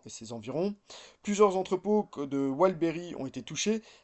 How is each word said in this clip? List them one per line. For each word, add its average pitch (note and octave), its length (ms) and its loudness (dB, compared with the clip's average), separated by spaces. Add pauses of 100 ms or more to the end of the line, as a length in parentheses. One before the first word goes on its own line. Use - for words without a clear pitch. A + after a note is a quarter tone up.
et A2+ 40 -16
ses A2 220 -14
environs. C3+ 440 -4 (480)
Plusieurs G3+ 340 4
entrepôts G3 460 2
que-, - 180 -10
de C#3 260 -2
Walbery E3 680 2
ont C3+ 100 -6
été B2+ 180 -8
touchés, G#3+ 380 -2 (220)